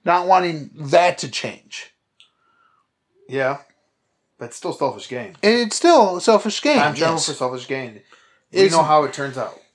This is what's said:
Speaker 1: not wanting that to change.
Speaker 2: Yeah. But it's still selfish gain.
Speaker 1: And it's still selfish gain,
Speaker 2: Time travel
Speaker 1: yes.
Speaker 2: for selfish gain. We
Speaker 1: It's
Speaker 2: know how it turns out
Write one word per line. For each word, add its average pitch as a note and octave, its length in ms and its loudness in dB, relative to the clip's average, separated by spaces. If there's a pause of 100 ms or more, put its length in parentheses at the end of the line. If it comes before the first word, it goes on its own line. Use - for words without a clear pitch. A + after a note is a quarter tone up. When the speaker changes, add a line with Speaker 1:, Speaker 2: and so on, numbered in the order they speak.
Speaker 1:
not F3+ 240 0
wanting F3 480 0
that E3 440 2
to D3 100 -10
change. - 640 -12 (1300)
Speaker 2:
Yeah. C3+ 320 -4 (760)
But A#2+ 80 -14
it's A#2 120 -16
still F3 160 -8
selfish A2+ 340 -6
gain. B2 360 -12
Speaker 1:
And G#3+ 160 4
it's A3+ 160 -4
still A#3 440 4
selfish G#3+ 420 2
gain, C#4+ 160 2
Speaker 2:
Time D3 180 0
travel E3 200 0
Speaker 1:
yes. D#3+ 120 -4
Speaker 2:
for D3+ 60 -6
selfish B2+ 340 -6
gain. A#2+ 340 -10 (500)
We D#3+ 80 -2
Speaker 1:
It's F#3+ 160 4
Speaker 2:
know D#3+ 80 4
how D3+ 200 4
it C3 100 -6
turns C#3 240 -8
out A2 220 -10 (160)